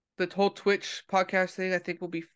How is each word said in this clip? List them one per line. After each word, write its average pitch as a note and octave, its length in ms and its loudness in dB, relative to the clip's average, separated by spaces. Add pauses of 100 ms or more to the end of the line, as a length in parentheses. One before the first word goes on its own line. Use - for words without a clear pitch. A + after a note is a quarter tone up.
(180)
the F3+ 160 0
whole G3 160 4
Twitch - 600 -2
podcast F#3 420 2
thing, F#3 200 -2
I F3 60 0
think, F3 220 -6
will F3 80 -8
be E3+ 120 -6 (160)